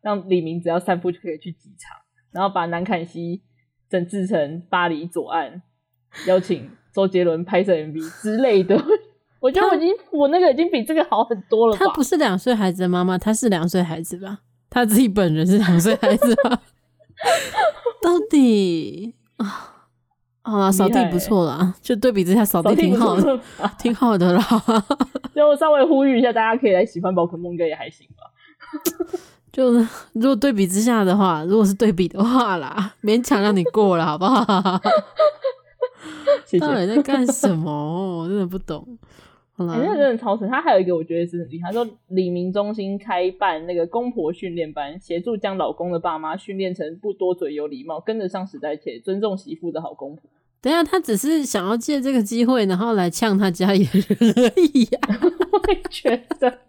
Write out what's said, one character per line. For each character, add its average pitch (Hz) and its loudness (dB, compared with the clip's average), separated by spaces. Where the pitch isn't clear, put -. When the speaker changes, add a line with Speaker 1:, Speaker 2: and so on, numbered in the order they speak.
Speaker 1:
让 202 -6
里 180 4
民 165 -6
只 170 -4
要 170 0
散 180 -2
步 180 -4
就 175 -12
可 175 -10
以 156 -8
去 180 -14
机 - -20
场。 - -20
然 185 -4
后 196 -2
把 170 -2
南 170 -4
坎 180 -4
溪 170 -10
整 175 -2
治 190 -4
成 170 -4
巴 175 0
黎 160 -4
左 170 -8
岸， 151 -6
邀 185 2
请 156 -6
周 196 0
杰 185 0
伦 170 0
拍 185 0
摄 190 2
M 156 -8
V 156 -10
之 214 -2
类 226 4
的。 190 2
<laughs> 269 -8
我 - 2
觉 370 2
得 370 4
我 370 4
已 294 -2
经， 330 2
Speaker 2:
他 - -8
Speaker 1:
我 285 4
那 330 2
个 359 6
已 247 2
经 339 0
比 269 0
这 320 -4
个 311 2
好 214 0
很 226 -4
多 226 4
了 220 4
吧。 196 -2
Speaker 2:
他 381 4
不 285 -2
是 339 0
两 220 2
岁 247 0
孩 202 2
子 185 -4
的 180 0
妈 180 0
妈， 185 0
他 214 0
是 226 0
两 175 0
岁 180 0
孩 165 -4
子 175 -12
吧？ 196 -14
他 240 2
自 208 0
己 247 6
本 185 2
人 160 0
是 190 4
两 180 4
岁 220 2
孩 208 2
子 233 4
吧？ 254 0
<laughs> 640 -2
到 349 4
底， 196 2
啊， 220 -6
好 214 -4
啦， 196 2
Speaker 1:
很 190 4
厉 226 2
害 262 2
欸。 - -
Speaker 2:
扫 - -
地 170 -4
不 175 -2
错 185 0
啦， 165 -2
就 247 -2
对 240 2
比 196 0
之 180 2
下， 214 4
扫 180 0
地 208 2
挺 190 4
好 220 2
的， 196 2
Speaker 1:
扫 330 4
地 262 2
不 - -10
错。 - -6
Speaker 2:
挺 240 0
好 220 2
的 175 4
啦。 214 4
<laughs> - -4
Speaker 1:
就 294 6
稍 311 2
微 277 6
呼 277 4
吁 254 4
一 - 4
下， 240 4
大 226 0
家 220 2
可 220 0
以 202 6
来 185 4
喜 - -10
欢 180 -2
宝 175 2
可 175 -10
梦， 175 -10
应 175 -8
该 165 0
也 156 -4
还 123 -14
行 - -20
吧。 - -20
Speaker 2:
<laughs> - -20
就 262 2
如 220 -4
果 269 4
对 269 2
比 196 2
之 190 -2
下 226 2
的 185 4
话， 170 2
如 190 2
果 214 6
是 196 2
对 214 2
比 175 0
的 196 -2
话 233 2
啦， 185 -6
勉 220 2
强 240 0
让 208 2
你 180 2
过 190 2
了， 160 0
好 156 -2
不 180 -4
好？ 196 2
Speaker 1:
<laughs> - -4
谢 - 0
谢。 - 6
Speaker 2:
到 294 0
底 185 0
在 220 -2
干 262 0
什 214 0
么？ 160 -4
我 165 -6
真 202 -2
的 185 -2
不 190 -8
懂。 180 -12
好 180 -6
啦。 170 -4
Speaker 1:
欸， 240 0
那 392 -2
真 285 2
的 226 -2
超 226 -4
神。 202 -6
他 269 -2
还 311 2
有 190 6
一 185 2
个 175 0
我 165 -4
觉 170 -4
得 175 -2
是 170 -8
很 165 -10
厉 165 -12
害， 175 -8
他 190 -8
说 233 -2
李 185 -2
明 180 -4
中 202 -4
心 202 -8
开 185 -2
办 170 -4
那 180 -6
个 170 0
公 240 -6
婆 175 -4
训 175 -10
练 160 -6
班， 147 -10
协 175 -6
助 226 -4
将 196 -4
老 156 -2
公 175 -6
的 165 -4
爸 170 -4
妈 156 -8
训 196 -12
练 185 -4
成 165 -10
不 214 -6
多 185 -2
嘴、 160 -6
有 147 -6
礼 139 -12
貌、 160 -10
跟 220 -6
得 190 -6
上 190 -8
时 147 -18
代 151 -8
且 120 -12
尊 196 -4
重 202 -4
媳 160 -14
妇 170 -10
的 160 -8
好 160 -14
公 143 -16
婆。 - -20
Speaker 2:
等 262 -2
一 - 2
下， 339 2
他 349 -2
只 226 -2
是 302 -2
想 190 -4
要 220 0
借 277 -4
这 269 -2
个 233 2
机 233 0
会， 240 2
然 185 0
后 226 -2
来 180 2
呛 202 0
他 196 2
家 185 0
里 196 4
的 185 2
人 226 4
而 240 4
已 240 4
啊。 - -4
Speaker 1:
<laughs> 359 2
我 403 2
也 - -2
觉 - -2
得。 247 0